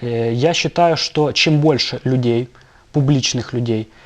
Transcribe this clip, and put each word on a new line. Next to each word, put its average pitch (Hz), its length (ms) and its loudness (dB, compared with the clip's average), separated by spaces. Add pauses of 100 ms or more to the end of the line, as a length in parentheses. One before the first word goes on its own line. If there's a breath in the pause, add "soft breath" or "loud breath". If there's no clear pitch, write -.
э, 117 320 -2
я 139 200 2
считаю, 165 440 0
что 151 340 -2
чем 151 280 2
больше 143 460 0
людей, 123 440 0 (440 soft breath)
публичных 135 600 0
людей, 117 340 -2 (180 loud breath)